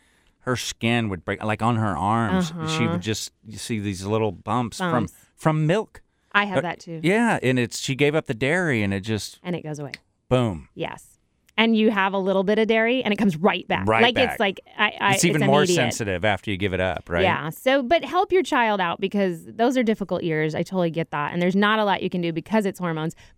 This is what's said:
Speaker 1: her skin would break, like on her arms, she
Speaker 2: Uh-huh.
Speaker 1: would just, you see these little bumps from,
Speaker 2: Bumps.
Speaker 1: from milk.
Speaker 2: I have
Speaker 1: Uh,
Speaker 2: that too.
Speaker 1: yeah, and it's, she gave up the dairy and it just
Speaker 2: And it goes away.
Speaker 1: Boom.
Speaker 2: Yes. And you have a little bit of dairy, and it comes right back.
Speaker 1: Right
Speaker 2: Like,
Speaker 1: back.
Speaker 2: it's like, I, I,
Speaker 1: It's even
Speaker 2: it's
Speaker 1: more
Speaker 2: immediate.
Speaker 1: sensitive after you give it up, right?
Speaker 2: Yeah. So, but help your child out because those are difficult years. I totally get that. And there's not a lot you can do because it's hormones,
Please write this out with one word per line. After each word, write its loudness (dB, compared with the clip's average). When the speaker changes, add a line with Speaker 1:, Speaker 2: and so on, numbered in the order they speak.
Speaker 1:
her -2
skin -2
would -6
break, -4
like -2
on 2
her 0
arms, 0
she -4
Speaker 2:
Uh-huh. 0
Speaker 1:
would -2
just, -6
you -16
see -6
these -4
little 0
bumps -4
from, -2
Speaker 2:
Bumps. -2
Speaker 1:
from 0
milk. -2
Speaker 2:
I 2
have -2
Speaker 1:
Uh, 2
Speaker 2:
that -6
too. -12
Speaker 1:
yeah, 2
and 2
it's, -2
she -2
gave 2
up 0
the -4
dairy 0
and 0
it -2
just -6
Speaker 2:
And -6
it -8
goes -10
away. -12
Speaker 1:
Boom. 0
Speaker 2:
Yes. -10
And 4
you 4
have 0
a -2
little 0
bit 2
of 2
dairy, 0
and 0
it -4
comes 2
right 0
back. -2
Speaker 1:
Right 4
Speaker 2:
Like, 4
Speaker 1:
back. 2
Speaker 2:
it's -4
like, -2
I, 2
I, 2
Speaker 1:
It's 2
even 2
Speaker 2:
it's 2
Speaker 1:
more 6
Speaker 2:
immediate. 2
Speaker 1:
sensitive -2
after 0
you -2
give -2
it 0
up, -2
right? 2
Speaker 2:
Yeah. 0
So, 0
but 2
help 0
your 4
child 0
out -2
because 0
those 0
are 4
difficult -2
years. 0
I -2
totally 0
get -4
that. -4
And -2
there's 2
not 4
a 2
lot 0
you -2
can -4
do -2
because 0
it's -4
hormones, -4